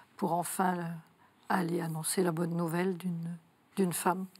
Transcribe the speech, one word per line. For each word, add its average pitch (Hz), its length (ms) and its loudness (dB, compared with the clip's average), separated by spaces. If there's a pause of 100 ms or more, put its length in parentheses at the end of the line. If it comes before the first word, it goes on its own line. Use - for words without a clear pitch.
(180)
pour 165 160 0
enfin, 180 440 2
euh, 175 60 -2 (680)
aller 175 320 2
annoncer 160 420 -2
la 175 80 4
bonne 165 240 0
nouvelle 175 420 0
d'une, 170 400 -4 (400)
d'une 185 160 4
femme 185 320 0 (140)